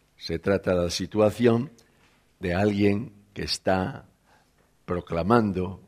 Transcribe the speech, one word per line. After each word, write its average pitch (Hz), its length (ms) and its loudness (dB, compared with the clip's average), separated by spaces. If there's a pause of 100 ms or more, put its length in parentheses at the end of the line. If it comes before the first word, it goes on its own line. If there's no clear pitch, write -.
(160)
Se 82 240 -8
trata 95 340 0
de 87 100 0
la 87 60 -2
situación 107 800 2 (680)
de 90 140 -4
alguien 101 580 0 (220)
que - 100 -10
está 95 640 -4 (800)
proclamando 92 1040 0